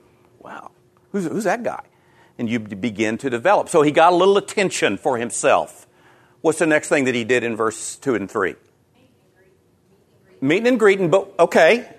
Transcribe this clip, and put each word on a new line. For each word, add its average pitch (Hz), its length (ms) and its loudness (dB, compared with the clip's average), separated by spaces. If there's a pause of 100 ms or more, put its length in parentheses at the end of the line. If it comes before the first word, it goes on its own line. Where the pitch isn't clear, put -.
(400)
Wow, - 320 -20 (400)
who's, 196 160 -4
who's 165 160 -4
that 208 180 -2
guy? 87 220 -8 (560)
And 117 100 -4
you 117 100 -2
b-, 107 160 -10
begin 110 440 -4
to 139 100 -6
develop. 143 400 0
So 160 140 4
he 151 80 2
got 165 220 4
a - 20 2
little 190 220 2
attention 175 600 -2
for 131 220 -2
himself. 110 680 -2 (560)
What's 160 160 0
the 175 80 0
next 151 240 0
thing 139 140 0
that 127 100 -2
he 120 100 -4
did 117 200 0
in 117 120 -4
verse 110 420 -6
two 131 180 -4
and 98 160 -6
three? 95 240 -2 (1800)
Meeting 180 280 0
and 247 120 2
greeting, 196 320 2
but, 196 260 0
okay, 180 500 4 (120)